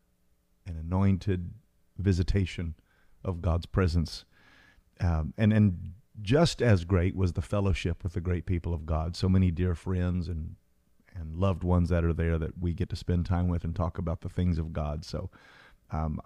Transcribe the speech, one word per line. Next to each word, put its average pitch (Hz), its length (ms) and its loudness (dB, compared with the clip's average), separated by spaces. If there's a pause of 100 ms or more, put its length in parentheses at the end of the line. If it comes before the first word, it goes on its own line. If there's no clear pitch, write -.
(640)
and 82 140 -10
anointed 90 720 0 (480)
visitation 92 800 0 (480)
of 85 180 -6
God's 85 240 0
presence. 85 580 0 (760)
Um, 80 360 0
and, 107 160 4
and 90 420 2 (260)
just 131 420 2
as 92 220 6
great 90 320 2
was 90 160 2
the - 100 -4
fellowship 98 640 -2
with 98 80 -6
the 92 80 -6
great 85 260 -2
people 87 260 -2
of 80 140 -6
God. 80 300 -2
So 92 120 0
many 92 220 6
dear 87 240 0
friends 90 540 -2
and, 80 260 -8 (580)
and 78 220 -10
loved 90 300 0
ones 87 240 4
that 85 160 2
are 82 80 2
there 82 260 0
that 78 180 -6
we 90 160 -2
get 80 180 -4
to 95 60 -4
spend 87 300 0
time 87 220 0
with 85 160 -2
and 82 100 -4
talk 82 240 -2
about 82 220 -4
the - 80 -10
things 90 280 0
of 80 160 -4
God. 78 320 -6
So, - 260 -8 (600)
um, 78 360 -4